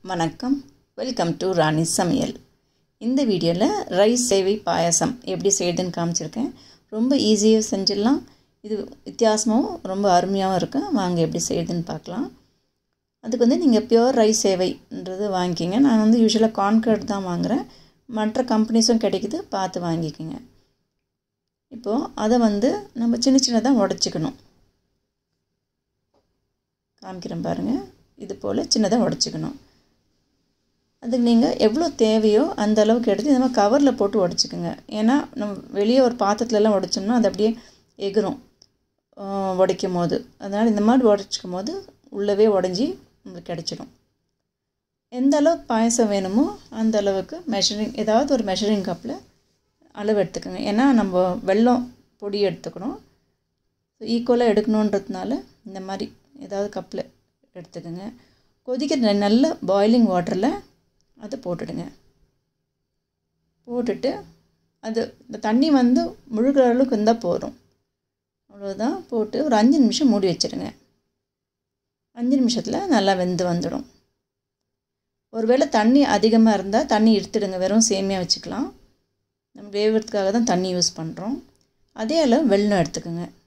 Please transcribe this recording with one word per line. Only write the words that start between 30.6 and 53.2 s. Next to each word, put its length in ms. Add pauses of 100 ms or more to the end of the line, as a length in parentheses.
அதுக்கு 220
நீங்க 300
எவ்வளோ 320
தேவையோ 640
அந்த 280
அளவுக்கு 280
எடுத்து 220
இந்த 160
மாதிரி 120
கவர்ல 360
போட்டு 320
உடைச்சுக்கோங்க. 500 (100)
ஏன்னா 460
நம்ம 340
வெளியே 320
ஒரு 140
பாத்திரத்துலலாம் 640
உடைச்சோம்னா 440
அது 80
அப்படியே 280 (400)
எகிரும், 420 (800)
ஆ, 440
உடைக்கும் 300
போது. 340 (120)
அதனால 300
இந்த 120
மாதிரி 320
உடைச்சிக்கும் 380
போது 340 (340)
உள்ளவே 280 (100)
உடைஞ்சி 420 (260)
நம்மளுக்கு 260
கிடைச்சிடும். 400 (1160)
எந்த 280
அளவுக்கு 380
பாயாசம் 400
வேணுமோ 440 (120)
அந்த 280
அளவுக்கு 500
மெஷரிங், 480
ஏதாவது 360
ஒரு 120
மெஷரிங் 460
கப்பில் 280 (760)
அளவு 320
எடுத்துக்கோங்க. 460
ஏன்னா 220 (100)
நம்ம 320
வெல்லம் 560 (260)
பொடி 280
எடுத்துக்கணும். 520 (1040)